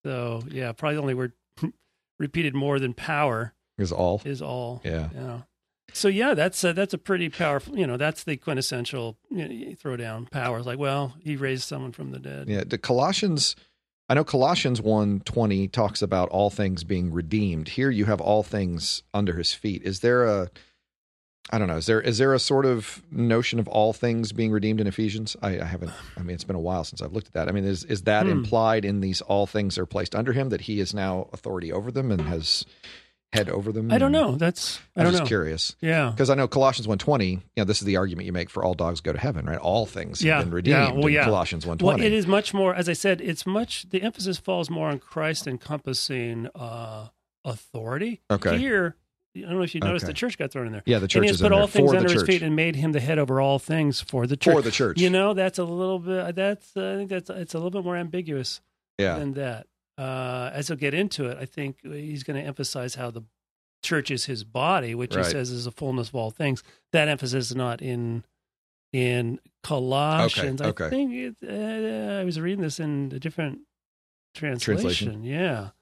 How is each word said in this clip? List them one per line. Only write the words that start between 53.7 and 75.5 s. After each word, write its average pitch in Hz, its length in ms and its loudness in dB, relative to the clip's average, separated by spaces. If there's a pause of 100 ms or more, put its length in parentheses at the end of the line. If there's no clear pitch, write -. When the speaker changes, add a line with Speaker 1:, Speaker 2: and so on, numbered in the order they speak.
Speaker 1:
for 123 240 -2
the 135 120 0
church." 165 180 6
Speaker 2:
For 143 80 6
the 113 80 2
church. 120 280 2
Speaker 1:
You 180 120 4
know, 196 240 4
that's 185 240 0
a 180 40 0
little 180 360 -2
bit, 175 360 -4
that's, 202 400 -2
I 190 200 -4
think 196 160 -4
that's, 180 180 -6
it's 185 240 -10
a 165 60 -4
little 175 100 -2
bit 190 140 -4
more 175 140 -2
ambiguous 160 640 -6 (360)
Speaker 2:
Yeah. 92 220 0
Speaker 1:
than 139 140 -4
that. 127 340 -8 (280)
Uh, 127 580 -6
as 139 160 -6
he'll 156 80 -4
get 143 180 0
into 175 320 -2
it, 120 120 -6
I 131 60 -8
think 139 380 -8
he's 147 400 -10
gonna 139 160 -6
emphasize 131 560 -6
how 123 160 -8
the 113 100 -12 (640)
church 156 260 0
is 127 160 -2
his 113 180 -8
body, 123 520 0
which 123 180 -4
he 95 80 2
Speaker 2:
Right. 92 100 2
Speaker 1:
says 127 200 -2
is 120 140 -6
the 120 60 -6
fullness 127 380 -4
of 139 60 -12
all 113 160 -4
things. 139 320 -2 (280)
That 156 160 4
emphasis 127 440 -2
is 123 40 -8
not 123 260 -2
in, 117 420 -4 (680)
in 123 480 0 (240)
Colossians. 139 1000 2
Speaker 2:
Okay, 110 80 2
okay. 90 160 -2
Speaker 1:
I 78 40 -2
think 262 240 0
it, 247 220 -8 (120)
uh, 214 720 -4
I - 20 -2
was 170 160 -2
reading 190 220 -2
this 156 180 -4
in 143 360 -2
a 131 40 -6
different 151 400 -6 (760)
translation. 123 420 0
Speaker 2:
Translation. 104 480 0
Speaker 1:
Yeah. 131 460 -2 (120)